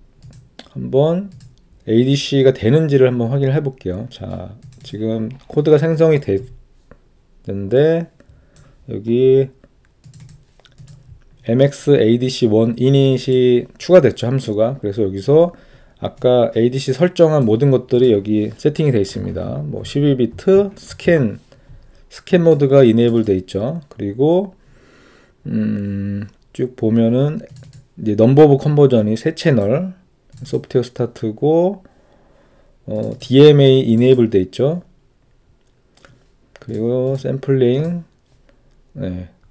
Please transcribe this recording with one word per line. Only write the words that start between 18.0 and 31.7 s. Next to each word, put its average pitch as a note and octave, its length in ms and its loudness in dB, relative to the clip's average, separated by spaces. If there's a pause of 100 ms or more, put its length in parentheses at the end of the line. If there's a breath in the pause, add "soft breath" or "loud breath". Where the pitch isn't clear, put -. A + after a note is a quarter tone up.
여기 G#2+ 460 -2
세팅이 D3+ 340 -2
돼 A2+ 80 0
있습니다. F#2+ 680 -8
뭐 G#2 180 -10
십이 C#3+ 340 0
비트 G3 580 0
스캔, - 640 -4 (680 soft breath)
스캔 - 340 -2
모드가 C#3+ 400 4
이네이블 A#2 400 2
돼 G2 140 0
있죠. A#2 500 -8
그리고, D3 680 -2 (880 soft breath)
음, G2+ 840 -6 (260)
쭉 B2 220 -8
보면은 A#2 640 0 (600)
이제 G#2+ 160 -4
넘버 C3+ 300 6
오브 C#3 120 6
컨버전이 B2+ 580 2
새 D#3+ 200 -4
채널, C#3+ 580 -2 (500)
소프트웨어 - 380 -4
스타트고, C#3+ 1000 -4 (1040 soft breath)